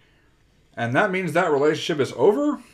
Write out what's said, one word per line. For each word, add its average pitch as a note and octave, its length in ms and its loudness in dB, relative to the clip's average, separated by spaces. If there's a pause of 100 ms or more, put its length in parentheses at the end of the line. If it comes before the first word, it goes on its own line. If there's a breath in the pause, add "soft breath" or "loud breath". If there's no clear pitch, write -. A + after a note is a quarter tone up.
(800 soft breath)
And A#2+ 160 -4
that F#3+ 160 2
means F3+ 240 -4
that F3 160 0
relationship D3+ 500 0
is A#2 160 -4
over B3 420 2 (160 loud breath)